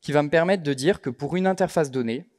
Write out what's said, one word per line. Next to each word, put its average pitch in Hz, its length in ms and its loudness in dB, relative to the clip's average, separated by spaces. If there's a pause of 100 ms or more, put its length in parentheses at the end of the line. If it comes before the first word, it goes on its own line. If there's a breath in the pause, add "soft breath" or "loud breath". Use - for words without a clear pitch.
qui - 100 -8
va 147 120 4
me 147 60 -2
permettre 170 340 2
de 143 100 -2
dire 139 280 0
que 135 100 -4
pour 143 240 -6
une 185 100 0
interface 180 460 0
donnée 123 360 -4 (120)